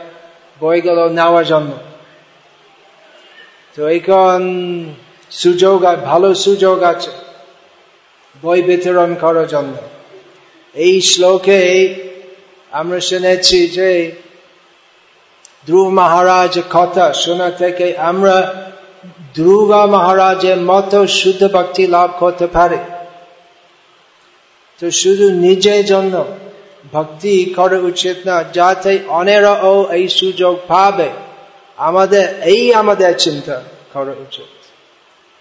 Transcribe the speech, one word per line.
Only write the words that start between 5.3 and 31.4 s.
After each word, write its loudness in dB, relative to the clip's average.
সুযোগ 2
আ-, 0
ভালো 4
সুযোগ 2
আছে -2
বই 0
বিতরণ 0
করার 0
জন্য। -6
এই 2
শ্লোকে 2
আমরা -6
শুনেছি 0
যে -2
ধ্রুব 2
মহারাজ 2
কথা 2
শোনা -4
থেকে -2
আমরা 0
ধ্রুব 4
মহারাজের 2
মতো 2
শুদ্ধ 0
ভক্তি -2
লাভ 2
করতে -2
পারি। 0
তো -8
শুধু 0
নিজের 2
জন্য 0
ভক্তি -4
করা 2
উচিত -4
না, -2
যাতে 0
অন্যরাও 2
এই 0
সুযোগ 0
পাবে, 2